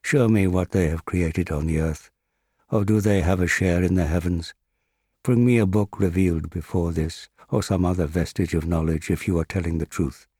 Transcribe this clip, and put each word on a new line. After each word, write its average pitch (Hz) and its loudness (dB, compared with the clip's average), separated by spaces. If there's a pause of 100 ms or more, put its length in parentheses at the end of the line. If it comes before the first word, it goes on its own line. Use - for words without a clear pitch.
Show 127 2
me 101 4
what 90 0
they 87 2
have 82 -6
created 87 -2
on 76 -2
the 80 0
earth, 80 -4 (600)
or 107 0
do 107 2
they 98 2
have 92 2
a 87 2
share 87 0
in 90 2
the 85 2
heavens? 85 -2 (720)
Bring 120 2
me 123 4
a 110 4
book 101 0
revealed 87 0
before 85 -4
this, 80 -6 (180)
or 101 0
some 90 0
other 90 0
vestige 82 -2
of 82 -2
knowledge 80 -2
if - -2
you 87 0
are 80 -4
telling 82 -2
the 80 -4
truth. - -6 (140)